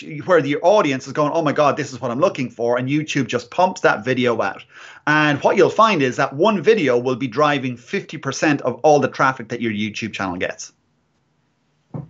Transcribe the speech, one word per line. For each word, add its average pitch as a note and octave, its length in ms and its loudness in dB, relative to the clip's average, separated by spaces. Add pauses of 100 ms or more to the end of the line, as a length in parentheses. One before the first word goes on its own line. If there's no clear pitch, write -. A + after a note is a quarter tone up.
(240)
where F3 180 4
the C#3 160 -2
audience E3 500 4
is C3 60 -12
going, D3 200 0
"Oh E3 80 0
my D3 100 2
God, C#3 240 2
this C#3+ 160 -6
is A#2+ 80 -12
what B2 100 -6
I'm B2 120 -4
looking C3 280 0
for," A#2 280 0
and B2+ 100 -4
YouTube D3 400 -2
just B2 240 -6
pumps F#3 300 0
that C3+ 240 2
video A#2+ 360 0
out. G2 220 -6 (440)
And D3+ 360 2
what A3+ 140 0
you'll D#3 120 6
find G#3 320 2
is B2 140 0
that C#3 180 -2
one F#3 300 0
video C3+ 340 2
will B2+ 200 -2
be C3+ 100 -4
driving C3 480 -2
fifty E3 420 -10
percent C#3+ 440 -2
of B2+ 140 -2
all D3 260 4
the B2+ 80 0
traffic C3 400 -2
that A#2+ 100 -8
your A2+ 140 -2
YouTube G#2+ 400 -6
channel F#2 240 -6
gets. - 340 -8 (1400)